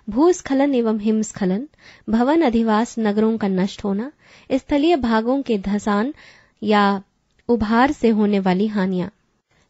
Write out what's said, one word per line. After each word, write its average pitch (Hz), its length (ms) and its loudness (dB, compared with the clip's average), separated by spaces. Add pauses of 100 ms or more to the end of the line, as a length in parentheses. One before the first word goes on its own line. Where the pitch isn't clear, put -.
भूस्खलन 277 680 0
एवं 226 240 0
हिमस्खलन, 214 680 -2 (420)
भवन 254 320 2
अधिवास 226 580 0
नगरों 220 380 0
का 208 100 -2
नष्ट 190 360 -2
होना, 208 280 -4 (400)
स्थलीय 294 440 0
भागों 233 460 0
के 226 160 -2
धसान 202 560 -2 (500)
या 202 400 2 (440)
उभार 226 440 2
से 226 180 0
होने 208 300 2
वाली 190 280 0
हानियां। 190 420 -2 (600)